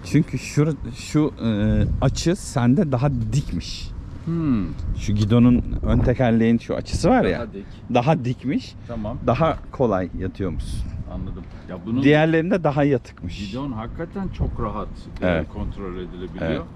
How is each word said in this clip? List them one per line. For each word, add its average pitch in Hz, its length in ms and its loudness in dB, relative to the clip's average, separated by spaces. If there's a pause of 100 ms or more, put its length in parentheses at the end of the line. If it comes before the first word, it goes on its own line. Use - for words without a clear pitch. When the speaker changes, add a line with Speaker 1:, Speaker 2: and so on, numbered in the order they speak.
Speaker 1:
Çünkü 165 340 0
şu, 151 360 0 (200)
şu, - 380 0 (120)
e, 107 380 2 (180)
açı 165 340 2
sende 139 560 2
daha 135 200 2 (220)
dikmiş. - 560 -4 (360)
Speaker 2:
Hmm. 151 400 0 (320)
Speaker 1:
Şu - 160 -2
gidonun 120 500 6 (200)
ön 113 160 4
tekerleğin 117 580 4
şu - 180 -4
açısı - 340 0
var 240 140 6
ya. 90 160 0
Speaker 2:
Daha 110 140 -8
dik. 98 120 -12 (280)
Speaker 1:
Daha 123 320 4
dikmiş. 127 500 -4 (120)
Speaker 2:
Tamam. 113 300 -6 (100)
Speaker 1:
Daha 143 300 2 (140)
kolay 98 380 0 (100)
yatıyormuş. 90 440 -4 (500)
Speaker 2:
Anladım. 92 300 -8 (260)
Ya 92 160 -8
bunun 123 180 0
Speaker 1:
Diğerlerinde 160 600 6
daha 147 200 2
yatıkmış. 101 680 -2
Speaker 2:
gidon 135 200 -6
hakikaten 190 560 -8
çok - 340 -2
rahat, 104 260 -4 (340)
e, 92 60 2
Speaker 1:
Evet. 78 260 2
Speaker 2:
kontrol 90 420 -6
edilebiliyor. 87 560 -6
Speaker 1:
Evet. 78 100 -2 (140)